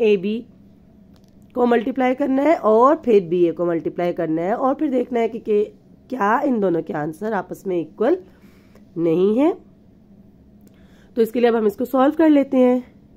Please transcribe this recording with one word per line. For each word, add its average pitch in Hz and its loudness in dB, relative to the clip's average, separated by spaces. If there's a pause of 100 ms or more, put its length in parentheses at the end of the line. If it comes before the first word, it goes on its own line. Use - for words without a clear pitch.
ए 214 4
बी 196 -4 (1200)
को 247 0
multiply 247 0
करना 269 -2
है 311 2 (160)
और 254 4
फिर 214 4
बी 175 2
ए 165 2
को 175 -4
multiply 170 -4
करना 165 -2
है 202 -2
और 269 0
फिर 302 -4
देखना 247 -2
है 226 0
कि, 226 -10
कि 208 0 (480)
क्या 226 0
इन 262 0
दोनों 170 0
के 196 -10
answer 160 -6
आपस 185 -8
में 180 -4
equal 233 -2 (800)
नहीं 180 0
है। 320 2 (1600)
तो 233 2
इसके 226 -4
लिए 240 4
अब 226 2
हम 220 0
इसको 208 -4
solve 269 0
कर 320 2
लेते 277 2
हैं। 254 4 (360)